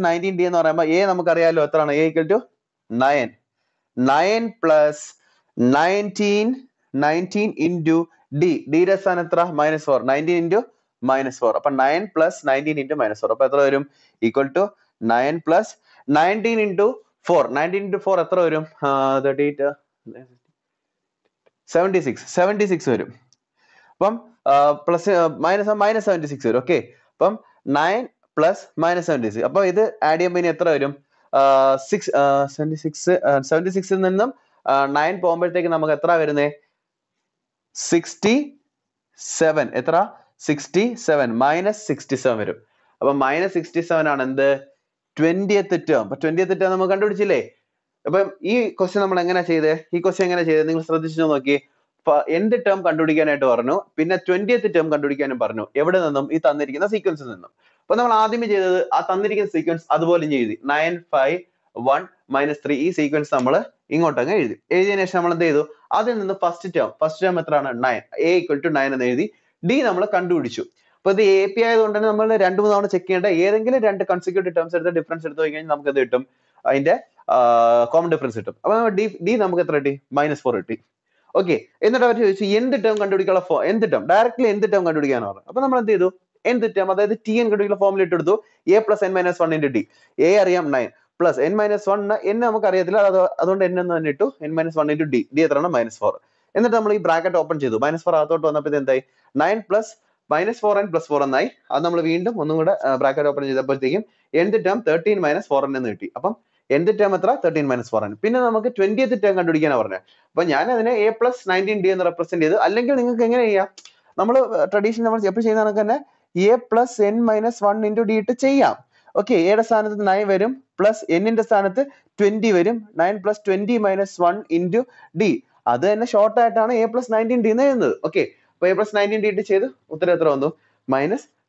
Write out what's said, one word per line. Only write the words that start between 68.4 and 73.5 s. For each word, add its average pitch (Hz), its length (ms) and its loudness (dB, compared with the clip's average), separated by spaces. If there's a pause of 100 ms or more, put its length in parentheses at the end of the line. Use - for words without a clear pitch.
equal 151 200 -4
to 170 60 -2
nine 139 240 0
എന്ന് 131 120 -2
എഴുതി. 127 280 -2 (340)
D 269 160 2
നമ്മൾ 202 320 0
കണ്ടുപിടിച്ചു. 170 480 -2
അപ്പൊ - 480 -6
ഇത് 196 120 2
എ 196 240 4
പി 196 140 -4
ആയതുകൊണ്ട് 220 380 2
തന്നെ 220 120 0
നമ്മൾ 220 260 2
രണ്ട് 190 260 2
മൂന്ന് 208 140 4
തവണ 202 100 0
ചെക്ക് 185 200 -2
ചെയ്യേണ്ട. 185 200 0
ഏതെങ്കിലും 208 520 2